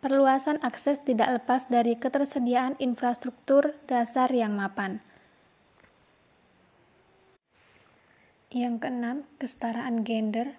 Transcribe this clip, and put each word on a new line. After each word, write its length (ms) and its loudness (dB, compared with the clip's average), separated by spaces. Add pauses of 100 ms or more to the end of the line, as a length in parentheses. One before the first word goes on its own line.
Perluasan 600 4
akses 400 -2
tidak 400 2
lepas 260 0
dari 300 2
ketersediaan 840 -2
infrastruktur 960 0 (140)
dasar 440 0
yang 240 0
mapan. 440 -4 (3500)
Yang 320 -2
keenam, 360 -4 (200)
kesetaraan 720 -4
gender. 500 -2